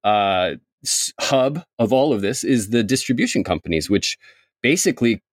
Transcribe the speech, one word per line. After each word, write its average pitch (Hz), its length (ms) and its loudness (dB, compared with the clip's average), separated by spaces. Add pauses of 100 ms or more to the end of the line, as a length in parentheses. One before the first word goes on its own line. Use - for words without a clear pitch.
uh, 98 480 2 (320)
s-, - 360 -4
hub 139 440 0 (140)
of 113 140 2
all 135 200 2
of 107 80 0
this 101 240 -4
is 110 260 0
the 117 140 2
distribution 127 580 -2
companies, 82 480 -2
which - 260 0 (460)
basically 123 580 0 (120)